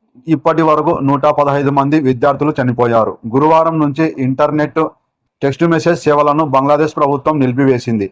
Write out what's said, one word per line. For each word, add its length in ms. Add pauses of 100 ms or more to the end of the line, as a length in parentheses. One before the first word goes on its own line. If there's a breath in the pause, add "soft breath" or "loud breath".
(280)
ఇప్పటి 360
వరకు 280 (100)
నూట 260
పదహైదు 440
మంది 280
విద్యార్థులు 520
చనిపోయారు. 600 (140)
గురువారం 520
నుంచి 260 (120)
ఇంటర్నెట్, 640 (600)
టెక్స్ట్ 260
మెసేజ్ 320
సేవలను 460
బంగ్లాదేశ్ 500
ప్రభుత్వం 440
నిలిపివేసింది. 720